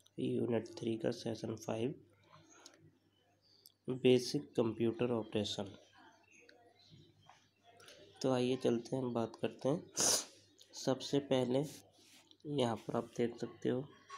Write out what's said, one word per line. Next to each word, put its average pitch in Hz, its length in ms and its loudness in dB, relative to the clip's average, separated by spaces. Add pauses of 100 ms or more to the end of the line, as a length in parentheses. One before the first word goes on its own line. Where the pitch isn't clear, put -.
(180)
unit 117 460 0 (140)
three 113 180 -2
का 123 140 0
session 113 460 -6
five, 117 380 -4 (2000)
basic 127 680 4
computer 113 540 2
operation। 104 640 -2 (2500)
तो 131 100 2
आइए 127 240 2
चलते 120 400 0
हैं, 127 160 -2
बात 113 200 0 (100)
करते 117 260 -2
हैं। 165 220 -2 (840)
सबसे 131 460 0
पहले 131 460 2 (840)
यहाँ 123 300 2
पर - 200 -6
आप 117 200 -4
देख 117 220 0
सकते - 300 -6
हो, 127 200 -2 (300)